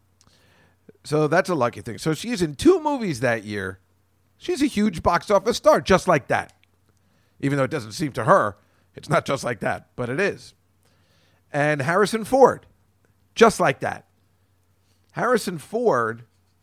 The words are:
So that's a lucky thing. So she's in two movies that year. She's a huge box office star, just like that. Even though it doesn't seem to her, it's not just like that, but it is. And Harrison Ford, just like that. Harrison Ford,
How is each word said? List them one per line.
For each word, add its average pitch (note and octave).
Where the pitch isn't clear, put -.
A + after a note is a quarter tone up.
So D3+
that's F3+
a F3
lucky A#2+
thing. G#2+
So D#3
she's G#3
in D3+
two F4
movies A#3
that A#2
year. G2
She's F4
a D4
huge G3+
box F3
office G3+
star, C#4+
just F3+
like D#3
that. G#2
Even C#3
though C3+
it B2+
doesn't A2+
seem B2+
to A2+
her, C3
it's -
not D#3
just C#3
like B2
that, F#2+
but A#2+
it C#3
is. -
And D3
Harrison F#3+
Ford, A#3+
just A3
like D#3+
that. -
Harrison G3+
Ford, B2